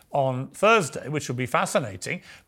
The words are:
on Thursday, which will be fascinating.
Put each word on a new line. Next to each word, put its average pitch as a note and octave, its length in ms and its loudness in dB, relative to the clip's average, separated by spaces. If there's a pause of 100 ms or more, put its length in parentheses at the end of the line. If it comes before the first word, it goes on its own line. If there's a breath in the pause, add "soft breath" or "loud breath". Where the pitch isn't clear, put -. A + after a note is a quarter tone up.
(100)
on C3 380 0
Thursday, G3+ 600 2
which D3 200 -4
will B2 80 -4
be B2 100 -2
fascinating. D#3 760 -2 (260 loud breath)